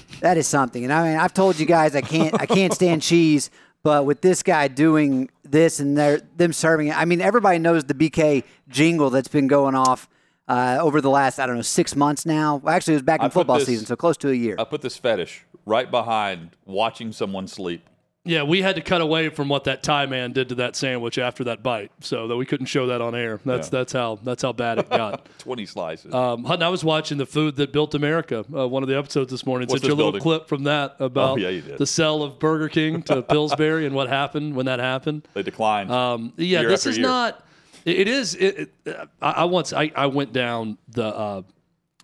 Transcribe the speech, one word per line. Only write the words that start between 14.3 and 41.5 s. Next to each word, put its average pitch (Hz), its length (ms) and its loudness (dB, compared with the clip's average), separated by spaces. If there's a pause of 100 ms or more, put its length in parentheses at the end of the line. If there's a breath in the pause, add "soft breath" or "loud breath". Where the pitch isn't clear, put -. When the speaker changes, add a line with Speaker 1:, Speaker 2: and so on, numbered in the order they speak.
Speaker 1:
a 131 40 2
year. 117 220 -2
Speaker 2:
I 110 60 -4
put 143 200 -6
this 127 140 -8
fetish 104 480 -4 (220)
right 110 240 -2
behind 104 600 -2 (140)
watching 110 460 -4
someone 98 380 -6
sleep. 87 360 -8 (420)
Speaker 3:
Yeah, 160 160 -2
we 165 180 0
had 190 160 0
to 165 60 -6
cut 180 180 -2
away 160 300 0
from 147 180 -6
what 139 160 -2
that 135 180 -4
Thai 143 220 0
man 127 280 -6
did 127 180 -2
to 123 60 -6
that 123 200 -4
sandwich 123 400 -4
after 127 280 -4
that 113 180 -6
bite, 110 280 -4 (100)
so 113 280 -6
that 120 80 -2
we 127 80 -4
couldn't 131 220 -4
show 127 220 -2
that 123 120 -2
on 117 140 -4
air. 117 320 -6
That's, 127 220 -2
Speaker 2:
Yeah. 131 100 -2
Speaker 3:
that's 127 160 -4
how, 117 280 -4
that's 123 200 -6
how 127 100 -2
bad 117 260 -2
it - 120 -4
got. 110 420 -4
Speaker 2:
<laughs> - 60 -20
Twenty 120 260 -10
slices. 82 480 -10
Speaker 3:
Um, 123 320 -2
Hutton, 175 180 -2
I 170 60 0
was 180 160 -4
watching 156 320 -2
The 139 80 -4
Food 151 320 -2
That 139 160 -2
Built 151 220 -2
America, 147 500 -2 (100)
uh, 135 140 -2
one 135 140 -2
of 131 80 -4
the 135 80 0
episodes 139 320 -2
this 127 160 -8
morning. 127 240 -2
Speaker 2:
What's 135 100 0
Speaker 3:
Sent 131 80 0
you 147 60 2
a - 20 2
Speaker 2:
this - 0 -
Speaker 3:
little 107 160 2
Speaker 2:
building? 101 100 -6
Speaker 3:
clip 160 260 0
from 139 160 -4
that 143 340 -2
about 131 320 0
Speaker 2:
Oh, 135 60 -2
yeah, 92 120 -2
you 90 140 -4
did. 69 160 -14
Speaker 3:
the 139 80 0
sell 156 360 0
of 135 160 -8
Burger 156 300 0
King 160 360 -2
to 135 180 0
Speaker 2:
<laughs> - 80 -10
Speaker 3:
Pillsbury 151 560 2
and 139 80 -4
what 135 160 -2
happened 143 440 -4
when 131 120 -2
that 127 140 -2
happened. 135 520 -4
Speaker 2:
They 101 100 -4
declined 104 480 -2
Speaker 3:
Um, 123 460 -2
yeah, 175 240 0
Speaker 2:
year - 80 2
Speaker 3:
this - 140 2
Speaker 2:
after - 80 -2
Speaker 3:
is - 80 -2
Speaker 2:
year. 262 80 2
Speaker 3:
not. 247 360 -2 (440 soft breath)
It, 175 140 2
it 202 80 2
is. 233 260 -2
It, 185 360 -2 (140)
it, - 140 -10 (240)
I, 143 80 2
I 151 140 0
once 175 280 0
I, 151 240 0
I 139 120 2
went 131 260 -2
down 117 420 -4 (140)
the, 113 160 -2
uh, 104 360 -6 (600)